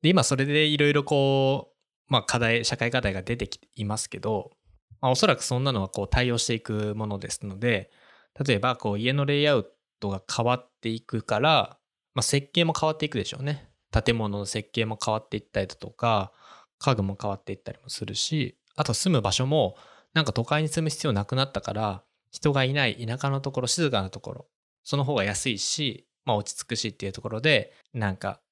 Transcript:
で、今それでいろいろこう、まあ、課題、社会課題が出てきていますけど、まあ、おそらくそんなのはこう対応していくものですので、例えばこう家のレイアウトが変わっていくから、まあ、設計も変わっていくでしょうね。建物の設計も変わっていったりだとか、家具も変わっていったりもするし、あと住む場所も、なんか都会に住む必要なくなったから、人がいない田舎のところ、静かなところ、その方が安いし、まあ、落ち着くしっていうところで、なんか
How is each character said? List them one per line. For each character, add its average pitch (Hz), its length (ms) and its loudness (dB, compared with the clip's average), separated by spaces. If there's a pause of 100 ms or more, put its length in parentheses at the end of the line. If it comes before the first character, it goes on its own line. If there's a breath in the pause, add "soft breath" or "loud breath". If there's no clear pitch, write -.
で、 156 80 4
今 175 140 6
そ 139 120 2
れ 135 100 2
で 147 200 4
い 151 120 2
ろ 147 100 4
い 147 60 4
ろ 143 100 2
こ 139 720 2 (360)
う、 - 20 0
ま 131 80 4
あ、 101 40 -4
課 - 160 0
題、 117 260 2
社 - 100 -2
会 117 160 -2
課 127 100 0
題 101 120 -2
が 92 80 -6
出 117 160 -4
て 104 100 -6
き - 100 -12
て - 180 -20
い 107 100 -6
ま 104 120 -4
す - 120 -8
け - 100 -12
ど、 104 320 -4 (480)
ま 127 100 0
あ、 - 20 4
お 131 40 4
そ 208 120 4
ら 143 80 6
く - 80 -10
そ 127 160 -2
ん 131 40 -2
な 139 80 0
の 110 100 0
は 95 80 -4
こ 101 140 -4
う 95 60 -6
対 123 220 4
応 120 60 0
し - 80 0
て 120 80 0
い 110 80 -2
く 104 340 -2
も 107 120 -4
の 101 120 -6
で 101 100 -10
す - 160 -8
の 98 140 -10
で、 110 320 0 (540 soft breath)
例 123 100 4
え 101 40 2
ば 127 180 0
こ 107 160 -2
う 101 60 -2
家 123 140 0
の 143 120 0
レ 143 160 0
イ 147 60 4
ア 143 100 4
ウ 104 140 -2 (280)
ト 104 100 -4
が 95 120 -4 (120)
変 117 120 0
わ 123 120 2
っ - 140 -14 (100)
て 113 80 -6
い 113 120 -6
く - 220 -6
か 110 160 -2
ら、 143 380 2 (360)
ま 131 60 6
あ、 120 40 2
設 139 300 0
計 170 100 4
も 160 160 4
変 156 80 4
わ 156 60 2
っ 156 40 -6
て - 80 -2
い 147 40 0
く 131 80 -2
で 101 80 0
し - 80 -8
ょ - 80 -10
う - 20 -6
ね。 143 260 -4 (220)
建 117 260 4
物 104 220 -2
の 98 60 -4
設 107 260 -6
計 113 140 0
も 110 180 -8
変 110 100 0
わ 110 60 0
っ - 80 -14
て 110 100 -6
い 104 40 -4
っ - 20 -20
た - 180 -4
り 95 60 -2
だ - 80 -12
と - 140 -16
か、 107 420 0 (480 loud breath)
家 135 160 4
具 104 80 0
も 98 160 -2
変 104 100 -4
わ 98 80 -4
っ - 60 -18
て 98 100 -8
い - 20 -6
っ - 40 -20
た - 120 -12
り - 100 -16
も - 80 -20
す - 160 -8
る 101 100 -8
し、 139 420 -2 (180)
あ 151 80 -2
と 123 100 0
住 180 220 2
む 120 60 4
場 101 100 0
所 127 140 0
も、 143 320 2 (360 loud breath)
な 160 100 4
ん - 20 2
か 139 80 -4
都 117 100 0
会 151 180 0
に 156 60 0
住 160 160 -2
む 156 60 0
必 - 180 -4
要 127 60 2
な 101 120 2
く - 100 -4
な 131 100 2
っ 135 60 -14
た 98 100 -4
か - 120 -6
ら、 104 300 -4 (280)
人 - 220 0
が 135 100 2
い 131 100 0
な 139 140 2
い 113 180 -4
田 113 120 -4
舎 139 120 -2
の 139 100 0
と 135 120 -6
こ 135 100 -4
ろ、 123 60 -2
静 160 220 0
か 113 120 2
な 95 80 -4
と 98 100 -14
こ - 140 -12
ろ、 - 140 -16 (360)
そ - 140 -4
の 143 60 2
方 143 120 0
が 104 80 2
安 107 260 -2
い 104 100 -4
し、 - 480 -4 (180)
ま 123 80 2
あ、 107 40 4
落 - 180 -4
ち - 60 -12
着 - 80 -12
く 117 60 -4
し 113 140 -4
っ 101 40 -12
て - 120 -10
い 98 40 -4
う - 20 -8
と - 100 -12
こ - 80 -8
ろ 110 120 -6
で、 127 300 4 (220 soft breath)
な 107 180 0
ん 95 60 -6
か 98 240 -6 (100)